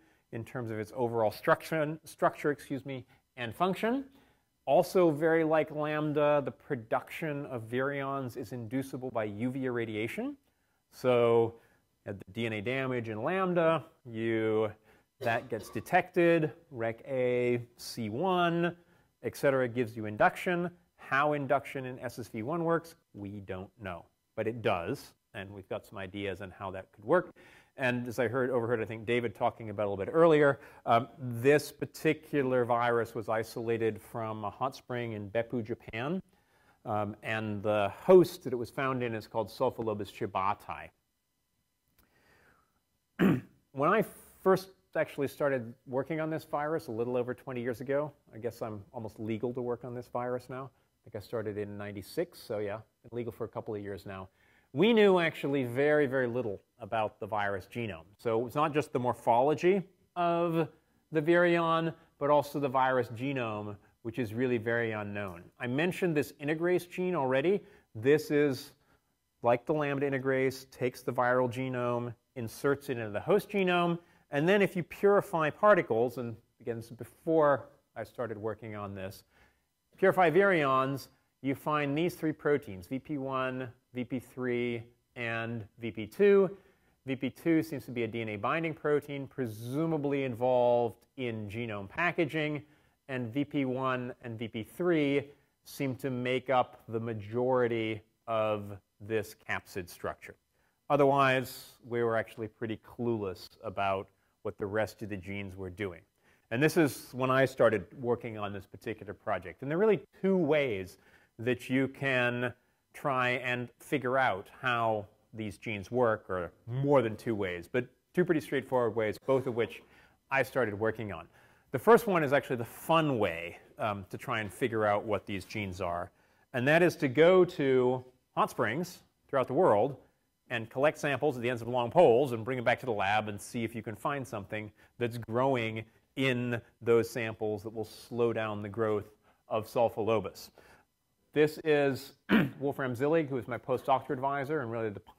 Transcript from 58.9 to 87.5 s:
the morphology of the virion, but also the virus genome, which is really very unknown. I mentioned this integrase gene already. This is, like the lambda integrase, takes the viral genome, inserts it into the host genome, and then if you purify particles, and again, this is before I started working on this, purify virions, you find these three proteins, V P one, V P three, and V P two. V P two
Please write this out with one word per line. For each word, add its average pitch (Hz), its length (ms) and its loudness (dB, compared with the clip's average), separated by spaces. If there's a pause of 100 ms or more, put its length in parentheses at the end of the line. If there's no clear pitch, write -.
the 135 60 0
morphology 139 840 2 (320)
of 170 540 0 (420)
the 156 120 0
virion, 165 720 4 (240)
but 143 100 -2
also 147 320 4
the 139 80 0
virus 131 480 2
genome, 110 600 -4 (260)
which 117 160 -8
is 110 160 -4
really 123 240 0
very 117 340 0
unknown. 101 520 -6 (140)
I 123 100 -6
mentioned 170 460 0
this 143 260 0
integrase 165 480 0
gene 180 260 -2
already. 143 480 2 (320)
This 143 360 4
is, 147 420 2 (720)
like 120 220 2
the - 80 -2
lambda 143 360 0
integrase, 131 640 0
takes - 300 -4
the 123 140 -4
viral 127 360 4
genome, 123 640 -4 (240)
inserts 139 540 -2
it 120 80 -2
into 110 120 -6
the 101 100 -4
host 196 280 0
genome, 175 500 2 (320)
and 147 160 0
then 202 140 4
if 190 160 2
you 175 60 -2
purify 185 640 2
particles, 135 680 4
and 117 180 -8 (240)
again, 117 160 -6
this 113 100 -12
is - 60 -18
before 143 800 2 (260)
I 113 80 -8
started 113 320 -6
working 107 400 -8
on 101 180 -8
this, 95 300 -10 (720)
purify 180 340 6
virions, 139 800 2 (320)
you 135 140 -2
find 147 420 -2
these 170 180 0
three 156 180 -2
proteins, 120 540 -2
V 131 120 -6
P 151 180 -8
one, 131 520 -4 (260)
V 123 100 -4
P 123 140 -6
three, 120 640 -4 (340)
and 117 480 -6 (140)
V 113 120 -6
P 104 160 -8
two. 196 440 6 (560)
V 131 100 -2
P 123 140 -4
two 160 320 2